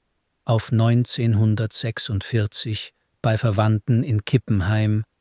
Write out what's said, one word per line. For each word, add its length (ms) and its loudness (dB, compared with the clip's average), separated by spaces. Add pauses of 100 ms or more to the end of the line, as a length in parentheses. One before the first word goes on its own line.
(460)
auf 260 0
neunzehnhundertsechsundvierzig 2250 -2 (280)
bei 160 2
Verwandten 640 2
in 200 -2
Kippenheim, 800 0 (180)